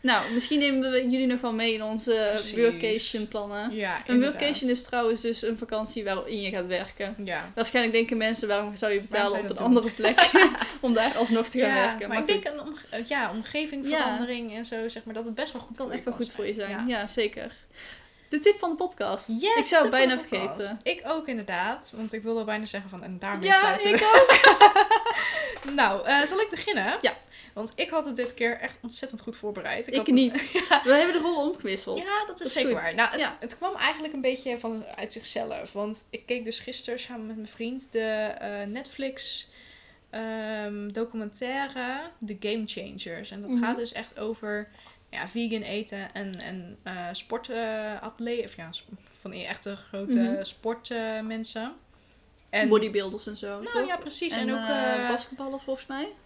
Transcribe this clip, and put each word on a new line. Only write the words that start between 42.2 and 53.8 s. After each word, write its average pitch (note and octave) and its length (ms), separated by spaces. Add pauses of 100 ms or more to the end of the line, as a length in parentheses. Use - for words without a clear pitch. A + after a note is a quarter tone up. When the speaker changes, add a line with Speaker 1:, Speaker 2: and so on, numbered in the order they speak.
Speaker 2:
The G#3 140
Game G#3+ 260
Changers. G3 640
En G3 100
dat G3+ 100
Speaker 1:
Mhm. A#3+ 140
Speaker 2:
gaat A#3 120
dus A#3 160
echt - 260
over, G#3+ 500 (420)
ja, - 180
vegan A3+ 340
eten G#3 520
en, F#3+ 260
en, F#3 420
eh, F#3 100 (200)
sport, A#3 360
eh, A3 540
atle-, A#3 420
of - 120
ja, E3 160
sp-, - 160 (320)
van F#3+ 100
die F3+ 160
echte G3 300
grote G3+ 400
Speaker 1:
Mhm. A#3 280
Speaker 2:
sport, - 460
eh, A3 300
mensen. A3 520 (800)
En G#3+ 180
Speaker 1:
Bodybuilders G#3 580
en G#3 100
zo, G3+ 100 (140)
Speaker 2:
Nou A3 40 (140)
Speaker 1:
toch? B4 80